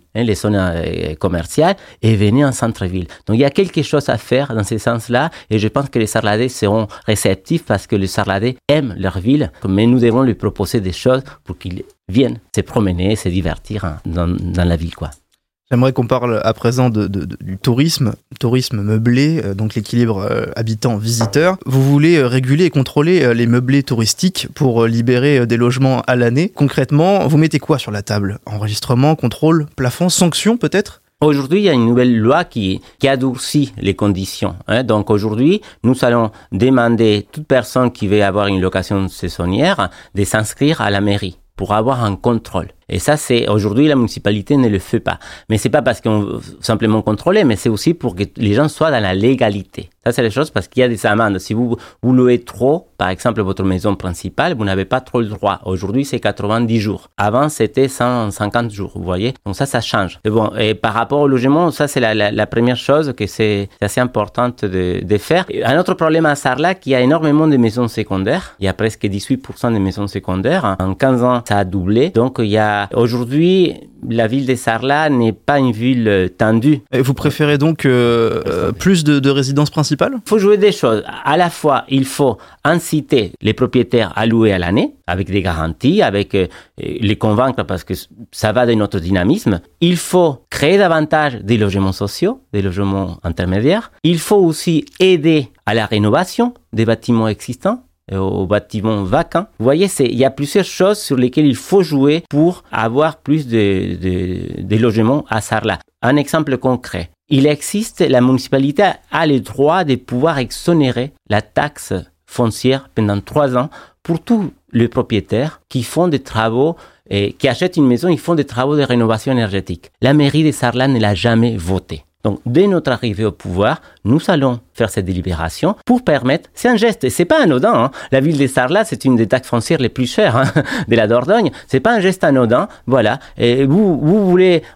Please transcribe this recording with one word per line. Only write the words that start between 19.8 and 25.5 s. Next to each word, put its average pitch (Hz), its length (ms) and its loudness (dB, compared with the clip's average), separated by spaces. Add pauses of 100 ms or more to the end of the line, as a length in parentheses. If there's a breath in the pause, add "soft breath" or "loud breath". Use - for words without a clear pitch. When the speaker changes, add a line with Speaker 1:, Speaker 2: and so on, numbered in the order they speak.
Speaker 2:
euh, 110 360 -2
habitant-visiteur. 113 1120 0
Vous 135 180 2
voulez, 147 360 4
euh, 131 100 2
réguler 131 380 2
et 160 40 0
contrôler, 151 520 2
euh, 120 120 4
les 117 120 2
meublés 127 360 2
touristiques 120 720 -2
pour, 117 300 2
euh, 117 40 2
libérer, 123 500 2
euh, 123 80 2
des 117 100 0